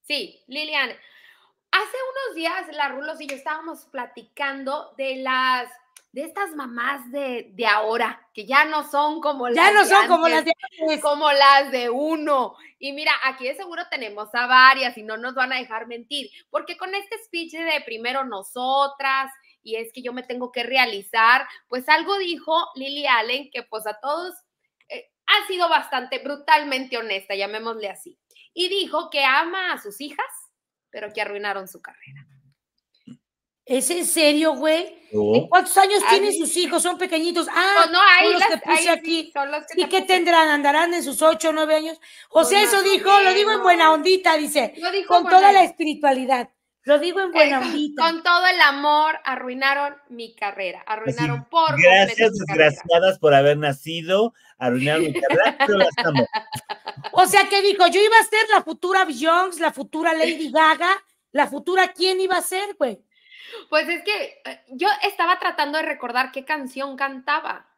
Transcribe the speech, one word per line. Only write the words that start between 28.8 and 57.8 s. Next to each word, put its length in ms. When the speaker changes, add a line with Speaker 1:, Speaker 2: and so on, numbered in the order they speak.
Speaker 1:
que 140
ama 500
a 80
sus 180
hijas, 260
pero 220
que 80
arruinaron 480
su 140
carrera. 440
Speaker 2:
¿Es 260
en 160
serio, 480
güey? 420
Speaker 3:
No. 360
Speaker 2:
¿Cuántos 280
años 300
Speaker 1:
Ay. 140
Speaker 2:
tienen 180
sus 180
hijos? 280
Son 120
pequeñitos. 560
Ah, 260
Speaker 1:
Pues 120
no, 100
ahí 300
Speaker 2:
son 20
los 80
Speaker 1:
las, 100
Speaker 2:
que 80
puse 200
Speaker 1:
ahí 60
sí, 40
Speaker 2:
aquí. 460
Speaker 1:
son 160
los 160
que 140
Speaker 2:
¿Y 40
Speaker 1:
te 40
Speaker 2:
qué 140
Speaker 1:
puse. 120
Speaker 2:
tendrán? 360
¿Andarán 440
en 80
sus 180
ocho 280
o 40
nueve 220
años? 240
O 60
Speaker 1:
Pues 140
Speaker 2:
sea, 120
Speaker 1:
más 120
Speaker 2:
eso 80
Speaker 1:
o 40
Speaker 2:
dijo, 260
lo 120
digo 60
en 60
Speaker 1:
menos. 80
Speaker 2:
buena 280
ondita, 440
dice. 400
Speaker 1:
Lo 160
dijo 160
Speaker 2:
Con 100
Speaker 1:
en 60
Speaker 2:
toda 160
Speaker 1:
buena 120
Speaker 2:
la 80
Speaker 1:
onda. 100
Speaker 2:
espiritualidad. 800
Lo 160
digo 200
en 120
buena 240
Speaker 1:
Eh, 40
con, 80
Speaker 2:
ondita. 360
Speaker 1:
con 180
todo 240
el 140
amor, 640
arruinaron 720
mi 260
carrera. 500
Arruinaron 540
Speaker 3:
Así, 100
Speaker 1:
por 200
Speaker 3:
"Gracias, 360
Speaker 1:
completo 260
mi 140
carrera. 240
Speaker 3:
desgraciadas, 480
por 160
haber 240
nacido". 760
Arruinaron 460
mi 100
carrera, 420
pero 120
las 100
amo. 220
Speaker 2:
O 140
sea, 220
que 140
dijo, 260